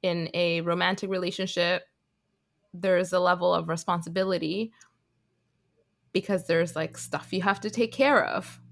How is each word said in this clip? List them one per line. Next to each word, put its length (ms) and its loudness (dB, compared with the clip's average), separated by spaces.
in 320 0
a 280 2
romantic 480 0
relationship, 720 -2
there's 400 2
a 60 4
level 340 4
of 140 0
responsibility 1040 -2
because 320 -2
there's, 300 0
like, 220 -6
stuff 360 -8
you 80 -2
have 200 0
to 80 -4
take 220 0
care 320 4
of. 360 -6